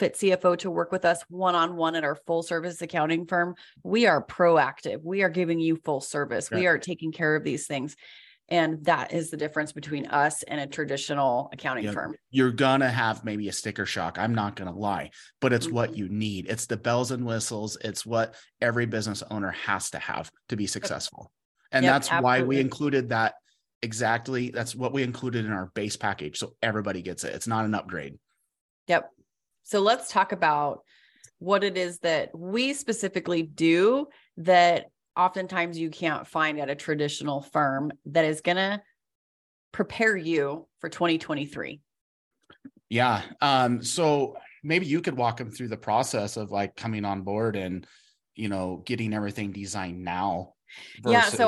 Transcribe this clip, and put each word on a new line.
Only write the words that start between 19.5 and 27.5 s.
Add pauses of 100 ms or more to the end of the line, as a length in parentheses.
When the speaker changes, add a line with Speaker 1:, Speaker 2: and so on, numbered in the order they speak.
Speaker 2:
has
to
have (180)
to
be
Speaker 1:
Yep.
Speaker 2:
successful. (400)
And
Speaker 1:
Yep,
Speaker 2:
that's
why
we (280)
Speaker 1:
absolutely.
Speaker 2:
included
that (480)
exactly.
That's
what
we
included
in
our
base
package.
So
everybody
gets
it.
It's
not